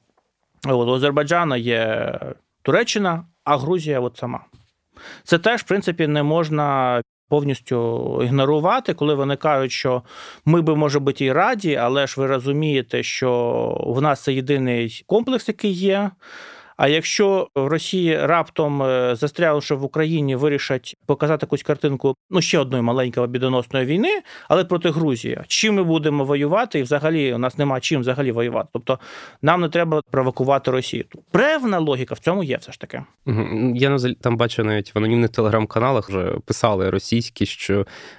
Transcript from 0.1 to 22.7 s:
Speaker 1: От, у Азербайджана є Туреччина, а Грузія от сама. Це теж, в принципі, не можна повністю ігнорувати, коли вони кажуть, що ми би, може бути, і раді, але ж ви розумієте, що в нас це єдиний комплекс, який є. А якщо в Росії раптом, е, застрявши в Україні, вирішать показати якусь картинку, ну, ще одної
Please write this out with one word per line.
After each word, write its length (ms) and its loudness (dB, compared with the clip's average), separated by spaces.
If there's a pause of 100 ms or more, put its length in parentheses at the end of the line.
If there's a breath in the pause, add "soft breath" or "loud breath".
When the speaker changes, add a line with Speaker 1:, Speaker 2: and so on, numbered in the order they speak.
Speaker 1:
От, 220 2
у 60 4
Азербайджана 600 2
є 580 0 (480)
Туреччина, 640 0 (200)
а 120 4
Грузія 440 0
от 160 -4
сама. 240 -8 (840 loud breath)
Це 140 4
теж, 220 0
в 40 -14
принципі, 420 0
не 160 2
можна 800 0 (280)
повністю 960 0
ігнорувати, 720 2
коли 200 0
вони 220 0
кажуть, 360 0
що 300 -2 (420 loud breath)
ми 180 2
би, 140 2
може 220 2
бути, 260 -2
і 80 2
раді, 440 0
але 300 2
ж 140 -6
ви 60 0
розумієте, 760 0
що 840 -2
в 160 0
нас 200 0
це 100 0
єдиний 720 -2
комплекс, 420 0
який 240 -2
є. 380 0 (640 loud breath)
А 120 4
якщо 640 2
в 120 0
Росії 600 0
раптом, 560 0
е, 340 2
застрявши 580 0
в 100 -2
Україні, 520 0
вирішать 600 -2 (100)
показати 400 0
якусь 160 -4
картинку, 520 0 (160)
ну, 100 2
ще 180 2
одної 240 0